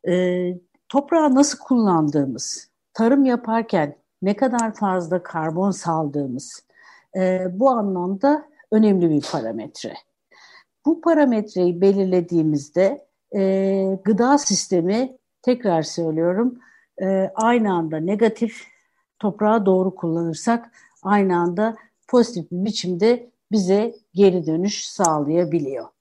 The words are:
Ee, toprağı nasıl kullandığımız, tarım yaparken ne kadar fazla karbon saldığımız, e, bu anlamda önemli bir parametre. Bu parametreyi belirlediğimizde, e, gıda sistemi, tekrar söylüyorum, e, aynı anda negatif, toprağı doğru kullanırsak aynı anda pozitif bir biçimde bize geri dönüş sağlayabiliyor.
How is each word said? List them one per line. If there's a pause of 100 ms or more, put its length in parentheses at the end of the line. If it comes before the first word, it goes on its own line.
Ee, (340)
toprağı
nasıl
kullandığımız, (240)
tarım
yaparken (260)
ne
kadar
fazla
karbon
saldığımız, (500)
e,
bu
anlamda (220)
önemli
bir (100)
parametre. (920)
Bu
parametreyi
belirlediğimizde, (300)
e,
gıda
sistemi, (260)
tekrar
söylüyorum, (440)
e,
aynı
anda
negatif, (520)
toprağı
doğru
kullanırsak (340)
aynı
anda (320)
pozitif
bir
biçimde (220)
bize (200)
geri
dönüş
sağlayabiliyor. (120)